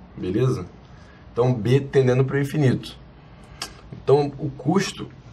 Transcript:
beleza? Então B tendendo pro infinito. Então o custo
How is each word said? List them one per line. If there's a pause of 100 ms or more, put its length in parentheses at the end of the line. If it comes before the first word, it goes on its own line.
(180)
beleza? (640)
Então
B
tendendo
pro
infinito. (960)
Então
o
custo (260)